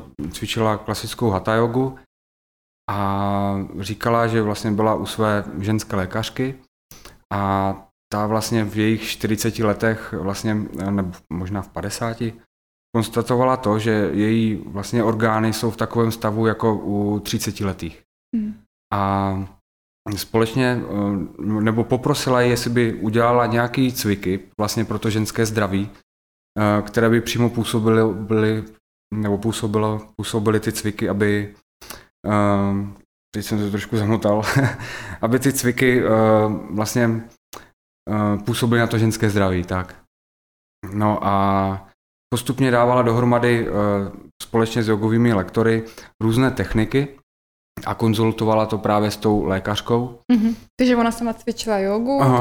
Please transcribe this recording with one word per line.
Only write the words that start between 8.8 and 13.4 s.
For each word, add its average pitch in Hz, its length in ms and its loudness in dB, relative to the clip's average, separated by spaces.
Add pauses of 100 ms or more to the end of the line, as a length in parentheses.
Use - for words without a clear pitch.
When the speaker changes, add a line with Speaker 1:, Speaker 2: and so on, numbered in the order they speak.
Speaker 1:
čtyřiceti 110 600 -4
letech 107 540 0
vlastně, 98 360 -4 (380)
nebo 95 200 0 (220)
možná 92 280 -6
v - 80 -12
padesáti, 113 640 -6 (640)
konstatovala 120 640 2